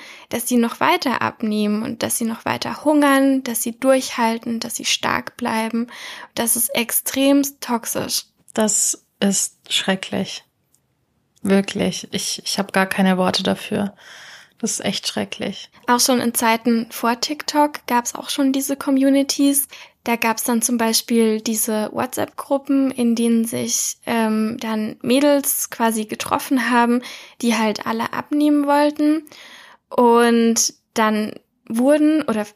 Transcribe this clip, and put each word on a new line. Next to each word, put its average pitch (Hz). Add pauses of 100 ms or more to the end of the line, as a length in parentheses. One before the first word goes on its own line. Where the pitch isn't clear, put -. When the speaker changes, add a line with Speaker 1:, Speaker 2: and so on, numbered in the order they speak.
(280)
Speaker 1:
dass -
sie 247
noch 233
weiter 285
abnehmen 214
und 226
dass 220
sie 233
noch 226
weiter -
hungern, 277
dass 233
sie 233
durchhalten, 233
dass 233
sie -
stark -
bleiben. 226 (460)
Das 233
ist -
extremst 277
toxisch. - (280)
Speaker 2:
Das - (160)
ist -
schrecklich. - (1000)
Wirklich. 196
Ich, -
ich -
hab 196
gar 190
keine 190
Worte 185
dafür. 196 (640)
Das 226
ist -
echt 196
schrecklich. - (180)
Speaker 1:
Auch 247
schon 247
in 233
Zeiten 226
vor 240
TikTok 294
gab's 240
auch -
schon 269
diese 269
Communities. 277 (380)
Da 233
gab's 226
dann 233
zum 240
Beispiel 226
diese 214
WhatsApp-Gruppen, 269
in 233
denen 233
sich, 233
ähm, 220
dann 220
Mädels 285
quasi 226
getroffen 240
haben, 240 (400)
die 233
halt 220
alle 226
abnehmen 294
wollten. 294 (640)
Und 233 (200)
dann 214 (340)
wurden 302
oder 214 (100)